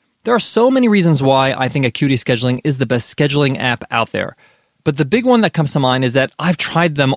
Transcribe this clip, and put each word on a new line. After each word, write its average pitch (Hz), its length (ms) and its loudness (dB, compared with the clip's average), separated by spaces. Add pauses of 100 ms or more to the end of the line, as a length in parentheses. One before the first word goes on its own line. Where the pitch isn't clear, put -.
(220)
There 226 100 0
are 226 60 2
so 240 320 0
many 254 160 2
reasons 170 340 2
why 135 300 2
I 127 160 -2
think 139 160 -2
Acuity 135 320 0
Scheduling 123 480 -2
is 143 140 -2
the 131 80 -2
best 120 280 -4
scheduling 143 460 0
app 120 320 -2
out 117 200 -2
there. 95 260 -6 (480)
But 151 100 0
the 156 80 0
big 226 220 0
one 247 160 4
that 202 100 0
comes 151 220 -2
to 147 80 0
mind 131 240 2
is 120 80 0
that 131 260 2
I've 170 160 0
tried 165 400 0
them 135 220 2